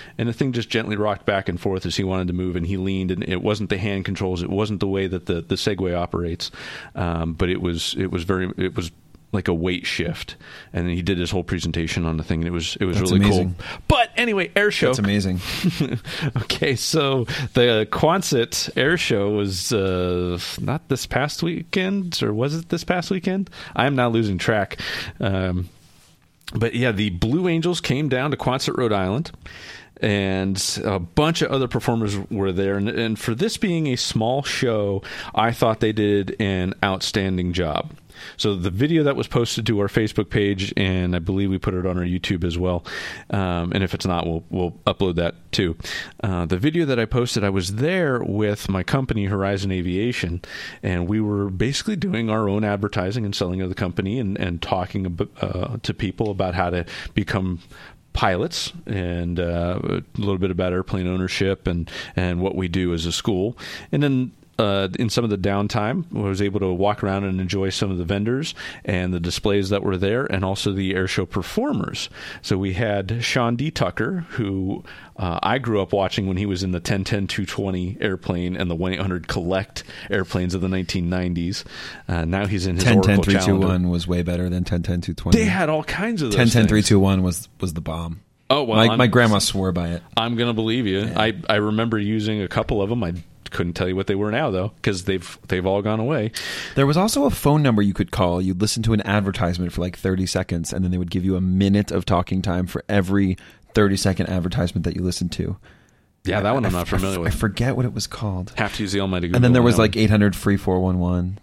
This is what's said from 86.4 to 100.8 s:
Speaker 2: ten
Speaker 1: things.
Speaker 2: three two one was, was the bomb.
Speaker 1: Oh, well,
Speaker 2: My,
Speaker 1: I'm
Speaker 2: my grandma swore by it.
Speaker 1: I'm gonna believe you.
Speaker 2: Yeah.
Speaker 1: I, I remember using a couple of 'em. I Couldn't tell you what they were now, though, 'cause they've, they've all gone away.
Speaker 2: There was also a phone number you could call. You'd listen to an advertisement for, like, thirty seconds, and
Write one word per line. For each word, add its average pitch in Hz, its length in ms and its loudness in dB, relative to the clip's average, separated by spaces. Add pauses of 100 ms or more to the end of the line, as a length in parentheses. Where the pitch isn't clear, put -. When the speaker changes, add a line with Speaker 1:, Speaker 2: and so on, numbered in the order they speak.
Speaker 2:
ten 113 160 6
Speaker 1:
things. 98 40 4
Speaker 2:
three 107 140 4
two 101 180 6
one 95 220 4
was, 90 260 -2 (120)
was 92 120 -2
the 82 80 -6
bomb. 82 400 -8 (300)
Speaker 1:
Oh, 143 140 4
well, 110 200 2
Speaker 2:
My, 113 80 6
Speaker 1:
I'm 120 60 2
Speaker 2:
my 127 80 8
grandma 110 320 8
swore 95 340 0
by 85 180 -2
it. 85 120 -4 (160)
Speaker 1:
I'm 117 180 0
gonna 120 160 2
believe 113 340 0
you. 95 160 2
Speaker 2:
Yeah. 120 160 -4
Speaker 1:
I, 110 140 2 (160)
I 107 80 4
remember 107 420 2
using 107 440 0
a 90 60 -4
couple 104 340 0
of 98 80 0
'em. 120 140 0
I 87 100 -2 (360)
Couldn't 85 240 -2
tell 90 140 -2
you 92 80 0
what 95 100 -2
they 101 80 0
were 104 160 0
now, 127 200 0
though, 95 220 -2 (100)
'cause 95 220 -2
they've, 95 340 -4 (100)
they've 92 180 0
all 98 160 2
gone 107 180 0
away. 113 320 -2 (420)
Speaker 2:
There 139 120 4
was 151 100 4
also 220 280 2
a 269 60 4
phone 147 320 4
number 113 200 4
you 101 120 2
could 95 160 -2
call. 90 300 2
You'd 92 200 0
listen 107 240 0
to 113 80 4
an 104 140 2
advertisement 90 640 0
for, - 80 -4
like, 87 180 -4
thirty 92 280 0
seconds, 90 460 -2
and 92 120 0